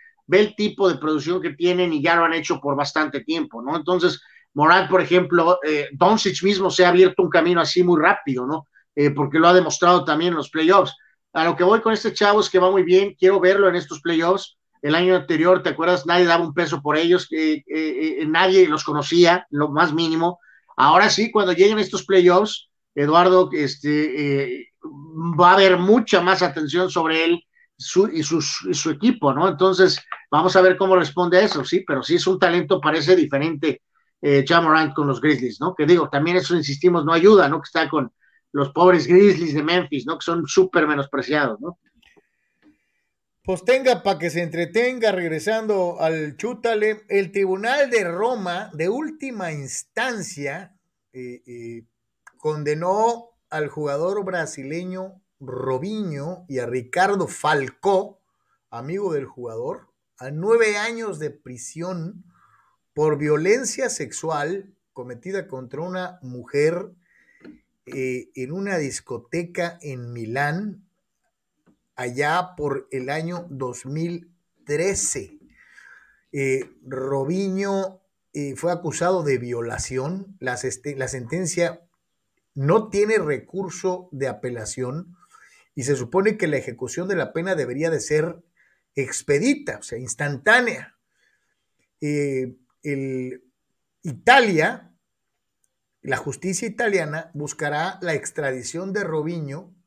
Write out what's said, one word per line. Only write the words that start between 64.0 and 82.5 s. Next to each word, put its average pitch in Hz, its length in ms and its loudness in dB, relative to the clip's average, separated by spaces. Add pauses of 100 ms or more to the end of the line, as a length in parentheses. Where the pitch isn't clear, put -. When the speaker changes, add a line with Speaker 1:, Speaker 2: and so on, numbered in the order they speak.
Speaker 2:
cometida 127 560 -12
contra 131 320 -14
una 180 400 -10
mujer, 147 680 -4 (960)
eh, 127 480 -8
en 131 180 -10
una 196 240 -6
discoteca 170 1040 -8
en 123 320 -14
Milán, 143 720 -6 (1080)
allá 147 640 -4
por 139 360 -8
el 131 180 -8
año 170 380 -8
dos 131 380 -12
mil 170 440 -10 (340)
trece. 147 720 -6 (920)
Eh, 135 400 -4 (120)
Robinho, 185 1200 -6 (300)
eh, 143 240 -8
fue 165 140 -4
acusado 175 540 -2
de 135 140 0
violación. 123 1000 -8
La 127 180 -6
seste-, 131 400 -10
la 131 120 -6
sentencia 165 720 -6 (720)